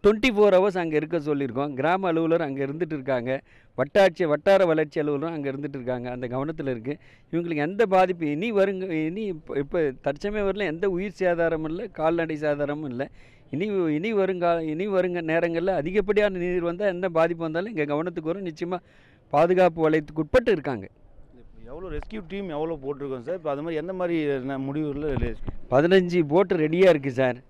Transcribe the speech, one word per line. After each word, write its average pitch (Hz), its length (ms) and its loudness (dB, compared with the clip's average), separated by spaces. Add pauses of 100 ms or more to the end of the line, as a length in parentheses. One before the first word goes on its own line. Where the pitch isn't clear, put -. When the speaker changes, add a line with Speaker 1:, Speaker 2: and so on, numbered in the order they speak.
Speaker 1:
ட்வென்டி 214 340 6
ஃபோர் 208 220 8
ஹவர்ஸ் 185 200 4
அங்க 160 180 0
இருக்க 156 220 0
சொல்லியிருக்கோம். 139 560 -2
கிராம 170 380 2
அலுவலர் 165 280 2
அங்க 139 240 -2
இருந்துட்டு 156 280 -4
இருக்காங்க. 131 480 -2 (360)
வட்டாட்சி-, 175 500 2
வட்டார 185 400 4
வளர்ச்சி 156 340 0
அலுவலரும் 147 340 -2
அங்க 139 160 -6
இருந்துட்டு 143 240 -8
இருக்காங்க. 123 360 -6
அந்த 123 160 -8
கவனத்துல 139 420 -6
இருக்கு. 127 280 -6 (360)
இவங்களுக்கு 170 240 -4
எந்த 190 300 0
பாதிப்பு 185 440 2
இனி 185 220 -2
வருங்க, 190 380 0
இனி 160 320 -2
இப்ப, 170 360 -6
இப்ப 147 420 0
தற்சமயம் 202 500 -2
வரல 190 80 -4
எந்த 185 320 -2
உயிர் 185 280 -4
சேதாரமும் 165 500 0
இல்ல, 185 180 -6
கால்நடை 160 540 -2
சேதாரமும் 147 480 -2
இல்ல. 127 200 -6 (420)
இனி, 165 160 -4 (280)
இனி 202 200 -2
வருங்கா-, 175 460 0
இனி 160 280 -4
வருங்க 180 320 0
நேரங்கள்ல 165 460 0
அதிகப்படியான 196 720 0
நீர் 180 240 -2
வந்தா, 175 240 -2
என்ன 185 220 -2
பாதிப்பு 165 340 0
வந்தாலும் 170 340 -4
எங்க 147 180 -2
கவனத்துக்கு 165 360 -4
வரும். 196 160 -6
நிச்சயமா 175 300 -6 (540)
பாதுகாப்பு 170 520 4
வலயத்துக்கு 156 400 0
உட்பட்டு 233 300 2
இருக்காங்க. 135 360 -4 (760)
Speaker 2:
எவ்வளவு 151 320 -10
ரெஸ்கியூ 214 300 -10
டீம் 196 200 -8
எவ்வளவு 156 300 -4
போட்டிருக்கோம் 135 420 -6
சார்? 143 140 -6
இப்ப 156 160 -6
அது 143 120 -4
மாதிரி 160 180 -4
எந்த 175 120 -8
மாதிரி 170 340 -2
ந-, 135 420 -2
முடிவுல 147 460 -4
ரிலீஸ்? 117 240 -2 (320)
Speaker 1:
பதினஞ்சு 175 580 4
போட்டு 185 280 4
ரெடியா 165 320 4
இருக்கு 139 220 4
சார். 123 260 0 (140)